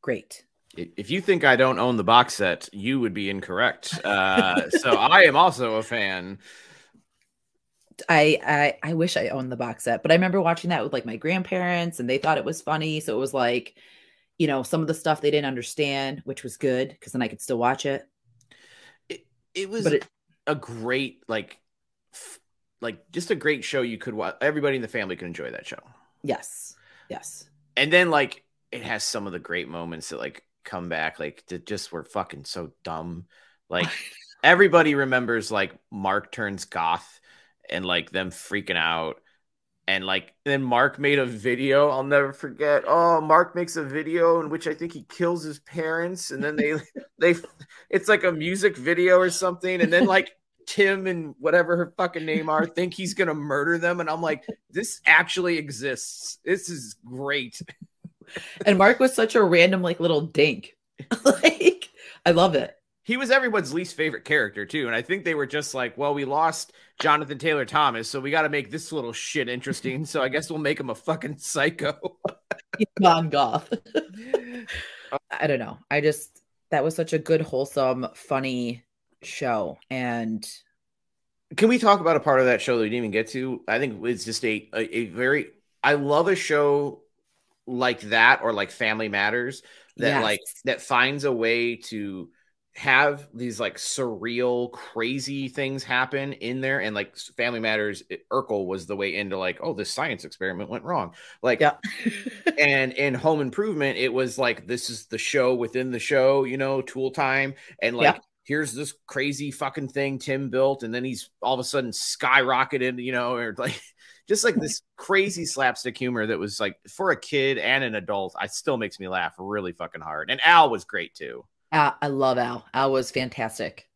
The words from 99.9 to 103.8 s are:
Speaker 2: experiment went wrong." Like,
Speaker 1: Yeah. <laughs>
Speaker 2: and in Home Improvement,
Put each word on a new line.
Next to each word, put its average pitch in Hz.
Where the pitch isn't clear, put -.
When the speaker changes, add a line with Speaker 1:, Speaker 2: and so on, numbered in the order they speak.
Speaker 2:
experiment 92
went -
wrong." 123
Like, 127
Speaker 1:
Yeah. 147
<laughs> -
Speaker 2:
and 135
in 135
Home 156
Improvement, 143